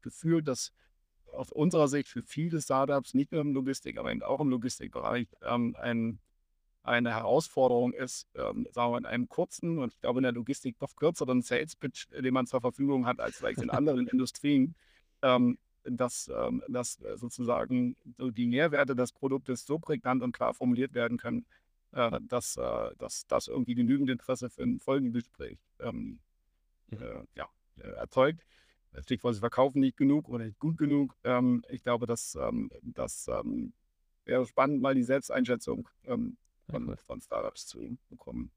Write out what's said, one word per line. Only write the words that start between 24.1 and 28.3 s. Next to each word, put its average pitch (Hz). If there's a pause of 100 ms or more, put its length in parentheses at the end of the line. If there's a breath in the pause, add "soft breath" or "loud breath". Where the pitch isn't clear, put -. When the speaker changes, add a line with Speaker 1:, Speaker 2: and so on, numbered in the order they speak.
Speaker 1:
Interesse 127
für -
ein 123
Folgengespräch, 120 (220)
ähm, - (680)
Speaker 2:
Mhm. 107
Speaker 1:
äh, 57 (100)
ja, - (300)
äh, - (100)
erzeugt. 139 (560 soft breath)